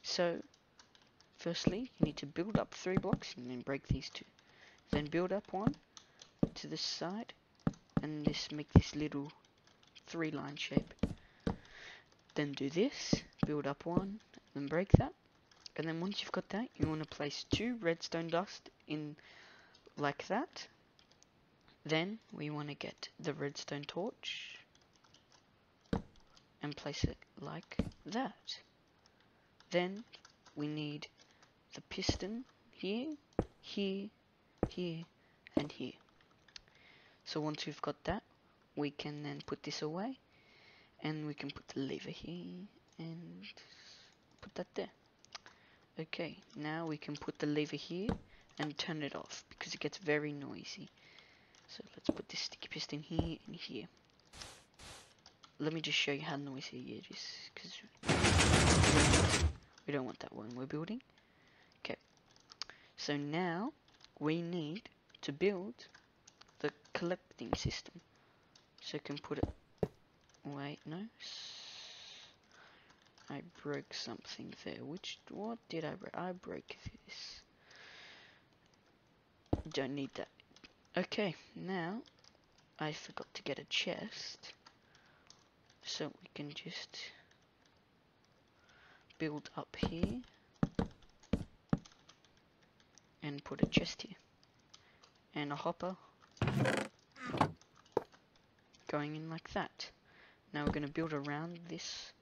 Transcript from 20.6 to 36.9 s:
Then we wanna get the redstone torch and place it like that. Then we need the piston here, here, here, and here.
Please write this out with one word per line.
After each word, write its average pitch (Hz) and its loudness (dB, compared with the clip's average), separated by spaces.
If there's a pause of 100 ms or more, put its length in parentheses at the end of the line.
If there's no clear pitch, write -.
Then 170 2 (120)
we 147 -4
wanna 147 -4
get - -8 (100)
the 147 -2
redstone 143 -4
torch - -6 (2000)
and 147 -4
place - 0
it - 2 (220)
like - -8 (280)
that. 226 -4 (1080)
Then 185 2 (500)
we 147 -2
need 151 -4 (680)
the - -12
piston 208 -2 (280)
here, 247 -2 (460)
here, 196 -2 (580)
here, 170 -4 (500)
and 147 0
here. - -8 (1300)